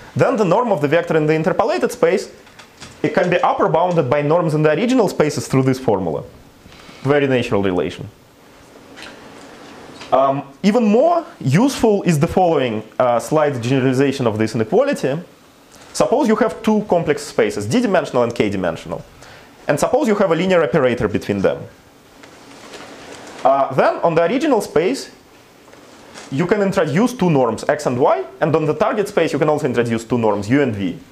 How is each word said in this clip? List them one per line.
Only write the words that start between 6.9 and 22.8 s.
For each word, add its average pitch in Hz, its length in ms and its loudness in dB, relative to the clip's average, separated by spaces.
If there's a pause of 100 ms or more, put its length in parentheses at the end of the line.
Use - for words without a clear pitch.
Very 143 240 2
natural 117 360 0
relation. 92 460 -4 (2000)
Um, 139 300 0 (200)
even 214 220 2
more 311 400 2 (160)
useful 208 640 2
is 156 180 0
the 165 80 0
following, 127 540 0 (160)
uh, 120 200 4
slight 147 440 0
generalization 131 640 0
of 107 100 0
this 110 180 -2
inequality. 160 640 0 (760)
Suppose 233 340 2
you 214 80 2
have - 260 -2
two 214 260 0
complex 160 340 0
spaces, 104 440 -2
d-dimensional 165 560 0
and 117 120 -2
k-dimensional. 92 680 -4 (640)
And 147 100 0
suppose 247 300 0
you 208 60 2
have 190 160 2
a 165 40 0
linear 175 280 2
operator 127 460 0
between 101 320 -4
them. 85 220 0 (1800)